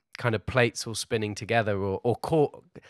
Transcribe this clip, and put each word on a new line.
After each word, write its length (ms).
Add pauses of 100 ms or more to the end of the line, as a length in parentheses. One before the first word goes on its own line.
(180)
kind 160
of 120
plates 400
all 80
spinning 400
together, 440
or, 260
or 120
chord, 340 (380)